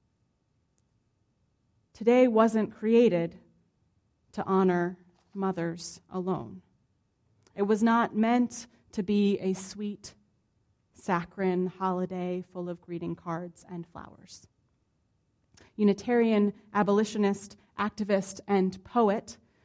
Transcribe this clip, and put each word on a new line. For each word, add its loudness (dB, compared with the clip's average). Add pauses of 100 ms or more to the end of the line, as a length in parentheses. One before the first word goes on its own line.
(1900)
Today 6
wasn't 2
created 2 (1000)
to -8
honor 2 (360)
mothers -6 (100)
alone. -6 (920)
It -2
was 0
not 2
meant 0 (260)
to -6
be 2
a -2
sweet, -10 (800)
saccharine -2
holiday -4 (100)
full -10
of -12
greeting -8
cards -10
and -12
flowers. -20 (1300)
Unitarian 2 (200)
abolitionist, 0 (220)
activist, -2
and 0
poet -2 (280)